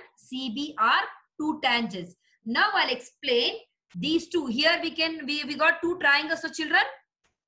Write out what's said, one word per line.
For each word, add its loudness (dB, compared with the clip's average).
C -8
B -6
are 4
two -2
tangents. -2
Now 2
I'll 2
explain 0
these 0
two. 0
Here 2
we -2
can, -4
we, -4
we -6
got 2
two 0
triangles, 2
so -4
children. 2